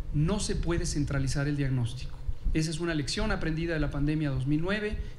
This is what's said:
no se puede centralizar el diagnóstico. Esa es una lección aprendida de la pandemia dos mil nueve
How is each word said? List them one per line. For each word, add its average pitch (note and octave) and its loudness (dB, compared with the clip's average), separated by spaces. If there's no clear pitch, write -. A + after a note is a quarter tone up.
no E3 2
se F#3+ -2
puede D#3+ 0
centralizar C#3 0
el D3 0
diagnóstico. C3 -2
Esa D#3+ 2
es D#3+ -4
una E3+ 0
lección D#3 0
aprendida E3 0
de D3+ 0
la C#3+ 2
pandemia D3+ 2
dos C3 0
mil D3+ 2
nueve G#3 0